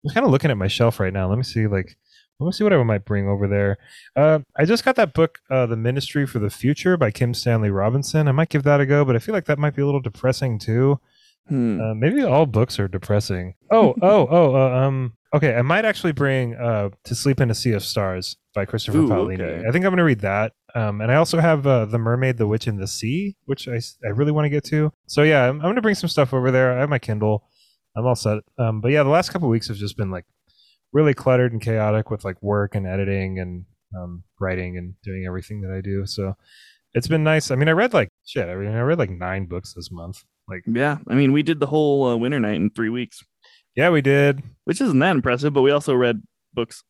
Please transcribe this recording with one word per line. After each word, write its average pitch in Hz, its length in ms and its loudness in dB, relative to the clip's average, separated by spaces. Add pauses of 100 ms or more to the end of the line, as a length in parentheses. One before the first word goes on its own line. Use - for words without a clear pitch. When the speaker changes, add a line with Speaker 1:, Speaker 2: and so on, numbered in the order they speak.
Speaker 1:
I'm - 100 -6
kinda 240 140 2
looking 135 220 2
at 113 80 0
my 95 100 0
shelf 117 320 0
right 92 120 0
now. 95 160 -2
Let 107 100 0
me 127 60 -2
see, 110 220 -2
like, 98 300 -4 (420)
let 147 80 -4
me 185 60 -2
see 208 120 -2
what 202 100 4
I 135 80 4
might 110 240 0
bring 101 220 0
over 101 200 0
there. 101 300 0 (360)
Uh, 151 260 4 (180)
I 156 80 2
just 226 180 0
got 262 120 2
that 196 180 0
book, 160 240 0 (120)
uh, 131 140 2
The 113 120 -2
Ministry 131 500 -2
for 123 120 -6
the 104 120 0
Future 170 480 0
by 120 120 2
Kim 120 220 -2
Stanley 110 380 0
Robinson. 135 580 0
I 135 40 2
might 160 180 0
give 147 140 0
that 147 160 4
a 143 40 2
go, 143 220 4
but 135 100 2
I 180 40 2
feel 214 140 -6
like 180 120 -2
that 143 120 0
might 147 160 0
be 139 60 -4
a 139 60 2
little 143 160 0
depressing 123 560 -2
too. 127 420 0 (480)
Speaker 2:
Hmm. 117 320 0
Speaker 1:
Uh, 110 140 -2
maybe 175 280 0
all 156 220 4
books 110 340 0
are 98 100 -2
depressing. 92 680 -4 (160)
Oh, 180 280 6
Speaker 2:
<laughs> - 40 0
Speaker 1:
oh, 185 280 6
oh, 156 240 4
uh, 135 140 4 (180)
um, 131 280 -4 (200)
okay. 143 200 2
I 120 80 2
might 180 240 2
actually 190 260 0
bring, 131 440 0
uh, 110 340 -2 (140)
To 117 100 -6
Sleep 139 260 0
in 120 100 2
a 107 40 0
Sea - 180 -2
of 101 100 -2
Stars 92 540 -4 (180)
by 98 120 -2
Christopher - 320 -2
Speaker 2:
Ooh, 151 100 2
Speaker 1:
Paolini. 95 320 -2
Speaker 2:
okay. 82 260 -6
Speaker 1:
I 117 60 0
think 180 140 0
I'm 190 60 0
gonna 180 120 2
read 123 160 2
that. 104 320 -2 (220)
Um, 107 260 -4
and 113 100 -2
I 131 40 4
also 165 260 2
have, 156 260 2
uh, 123 200 4
The 110 120 -4
Mermaid, 120 380 0
the 113 100 0
Witch, 110 200 -2
and 104 120 -4
the 95 80 -6
Sea, 170 480 -6 (120)
which 135 200 -6
I 123 100 -6
s-, - 280 -10
I 110 60 -4
really 143 220 0
wanna 151 180 0
get 147 140 -2
to. 151 280 0 (140)
So - 160 0
yeah, 143 260 6
I'm, 139 80 0
I'm 151 140 -2
gonna 240 100 0
bring 214 140 0
some 170 160 -4
stuff 135 240 0
over 127 160 2
there. 127 260 2
I 127 40 -4
have 147 100 0
my 135 80 0
Kindle. 107 500 -2 (480)
I'm 110 80 -2
all 127 100 2
set. 107 260 -2 (180)
Um, 110 240 -2
but 123 100 0
yeah, 151 120 4
the 135 40 2
last 170 220 2
couple 170 180 -2
of 113 40 2
weeks 113 160 -2
have 101 100 -8
just 101 180 -8
been, 98 140 -4
like, 90 160 -10 (680)
really 147 220 2
cluttered 127 380 2
and 113 100 -6
chaotic 107 480 0
with, 107 140 -6
like, 95 180 -10
work 101 320 -2
and 98 120 -4
editing 95 520 -4
and, 90 260 -10 (320)
um, 87 260 -12 (180)
writing 90 380 -4
and 90 240 -12
doing 95 240 -10
everything 92 360 -10
that 95 100 -8
I 95 80 -8
do. 98 260 -6
So 95 300 -6 (580)
it's 123 140 -2
been 160 160 2
nice. 156 260 2
I 131 60 0
mean, 147 120 2
I 160 40 4
read, 226 220 2
like, 117 140 4 (160)
shit, 95 240 -6
I 90 60 -10
mean, 98 140 -6
I 110 140 -4
read, 160 160 0
like, 104 120 -2
nine 92 360 -6
books 87 280 -10
this 87 160 -16
month. 87 340 -14 (240)
Like, 92 180 -12
Speaker 2:
Yeah, 139 320 -2 (100)
I 120 60 -2
mean, 135 180 4
we 147 100 2
did 156 180 -2
the 143 60 0
whole, 143 400 0
uh, 120 100 0
winter 131 240 -2
night 104 160 -2
in 98 140 0
three 113 200 -4
weeks. 120 320 -10 (520)
Speaker 1:
Yeah, 156 160 2
we 156 120 2
did. 139 400 2 (220)
Speaker 2:
Which 170 160 -4
isn't 185 200 2
that 175 160 2
impressive, 131 380 0
but 135 80 4
we 139 80 6
also 143 240 0
read 120 280 2 (320)
books - 360 -8